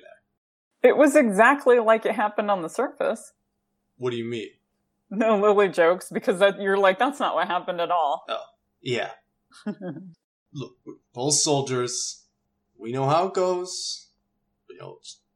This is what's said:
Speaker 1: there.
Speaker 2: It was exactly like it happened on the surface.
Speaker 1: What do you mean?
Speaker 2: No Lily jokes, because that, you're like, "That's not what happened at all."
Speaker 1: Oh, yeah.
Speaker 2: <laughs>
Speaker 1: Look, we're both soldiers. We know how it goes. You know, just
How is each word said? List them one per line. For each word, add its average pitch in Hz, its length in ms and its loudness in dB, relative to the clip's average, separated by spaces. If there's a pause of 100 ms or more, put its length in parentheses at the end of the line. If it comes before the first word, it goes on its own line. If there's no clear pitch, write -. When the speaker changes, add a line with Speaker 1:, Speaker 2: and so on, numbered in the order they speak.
Speaker 1:
there. - 920 -2
Speaker 2:
It - 60 2
was 285 180 4
exactly 247 640 4
like 220 260 2
it 220 100 -2
happened 214 360 -2
on 190 100 -2
the 160 80 -8
surface. - 640 -6 (640)
Speaker 1:
What 123 140 -4
do 120 60 -6
you 117 80 -6
mean? 117 240 -8 (600)
Speaker 2:
No 220 300 0
Lily 202 300 4
jokes, 170 420 2
because 202 280 -2
that, 196 200 2
you're 196 180 0
like, 190 220 4
"That's 277 200 0
not 202 160 -2
what 175 120 0
happened 180 320 -4
at 170 120 -2
all." 165 360 -2
Speaker 1:
Oh, - 160 -8 (380)
yeah. 117 300 -4 (280)
Speaker 2:
<laughs> - 260 -20 (880)
Speaker 1:
Look, 131 220 -14 (100)
we're 110 80 -18 (200)
both 131 220 -2
soldiers. 127 880 -4 (520)
We 113 140 -12
know 135 160 -2
how 165 200 2
it 190 60 -8
goes. 180 760 -4 (600)
You - 100 -20
know, 90 240 -18
just - 160 -20 (160)